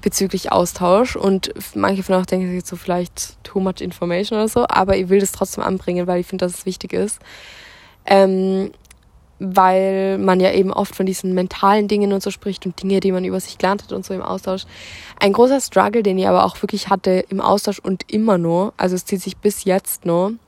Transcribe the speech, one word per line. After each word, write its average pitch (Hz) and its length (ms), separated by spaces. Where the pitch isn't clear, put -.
bezüglich - 500
Austausch. 180 640
Und 196 400
f-, - 200
manche 196 280
von 190 120
euch 185 100
denken 185 220
sich 180 100
jetzt 180 120
so 180 60
vielleicht - 680
too - 160
much 185 200
information 180 600
oder 220 80
so, 240 200
aber 190 300
ich 185 120
will 190 100
das 196 120
trotzdem - 320
anbringen, 180 440
weil 180 120
ich 180 80
find, 185 140
dass 180 120
es - 120
wichtig 185 280
ist. 196 260
Ähm, 190 680
weil 190 760
man 185 200
ja 185 120
eben 190 200
oft - 240
von 190 120
diesen 185 260
mentalen 196 540
Dingen 202 260
und 196 80
so 202 80
spricht - 380
und 175 140
Dinge, 190 180
die 190 120
man 185 140
über 185 140
sich - 180
gelernt 196 240
hat - 100
und 196 140
so - 80
im 185 80
Austausch. 190 440
Ein 196 140
großer 254 260
Struggle, 214 440
den 190 160
ich 190 80
aber 185 180
auch - 160
wirklich - 280
hatte 185 400
im 196 120
Austausch 202 380
und 190 320
immer 214 260
noch, 170 400
also 185 180
es 180 100
zieht 196 140
sich - 180
bis - 260
jetzt - 420
noch 180 280